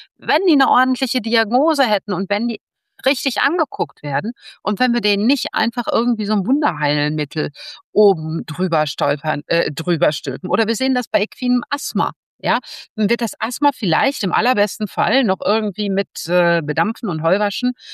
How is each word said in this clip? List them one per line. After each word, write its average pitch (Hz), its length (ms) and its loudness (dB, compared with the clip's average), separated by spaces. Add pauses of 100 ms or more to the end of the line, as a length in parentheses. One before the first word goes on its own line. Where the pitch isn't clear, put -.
(160)
wenn 311 320 -2
die 311 60 6
eine 269 140 4
ordentliche 254 520 2
Diagnose 233 640 2
hätten 208 240 0
und 190 220 -2
wenn 220 180 -2
die 240 120 -4 (440)
richtig 269 380 0
angeguckt 294 600 -4
werden 151 300 -2 (300)
und 202 180 -2
wenn 240 140 2
wir 240 60 0
denen 202 260 0
nicht 269 260 2
einfach - 380 -2
irgendwie 220 360 0
so 208 60 0
ein 196 140 0
Wunderheilmittel 151 1040 0 (420)
oben 175 540 2
drüber 156 400 0
stolpern, 147 600 -2
äh, 170 240 0
drüber 156 420 0
stülpen. 143 360 -6
Oder 208 180 2
wir 226 80 0
sehen 262 200 0
das 247 120 -2
bei - 160 0
equinem 247 480 0
Asthma. - 420 -2 (280)
Ja, 196 180 0 (380)
dann 208 140 2
wird 233 100 0
das 233 180 -4
Asthma 269 360 0
vielleicht 185 480 0
im 190 100 -2
allerbesten 208 560 0
Fall 208 360 0
noch 190 200 0
irgendwie 214 460 -2
mit, - 380 -4
äh, 170 340 2
Bedampfen 165 460 -2
und 160 140 -4
Heuwaschen 202 500 0 (220)